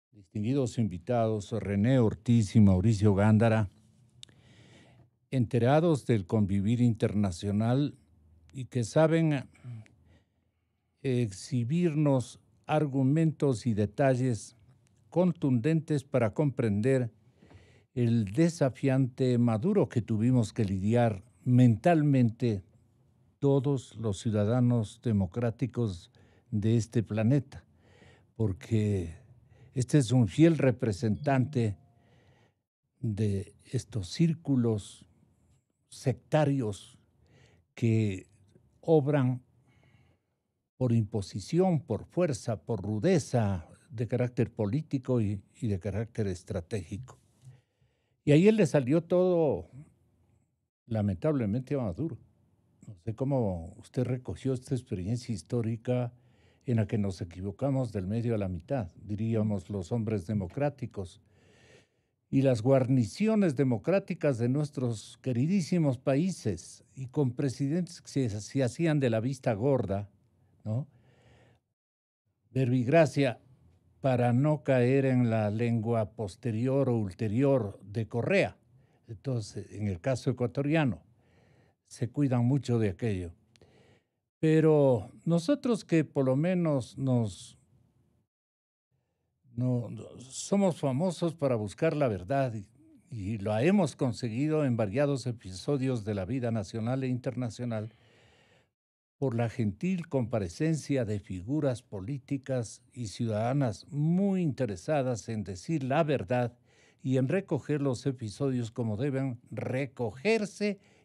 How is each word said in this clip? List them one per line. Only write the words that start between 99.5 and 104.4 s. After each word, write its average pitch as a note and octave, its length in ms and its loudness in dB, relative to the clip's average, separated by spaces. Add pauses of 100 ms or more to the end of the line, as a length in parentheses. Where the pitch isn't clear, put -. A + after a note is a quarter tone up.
comparecencia C3 960 -2
de G#2 140 -4
figuras A#2+ 640 -4
políticas B2+ 1000 -6 (100)
y A#2+ 140 -8
ciudadanas A#2 840 -2
muy F3+ 520 0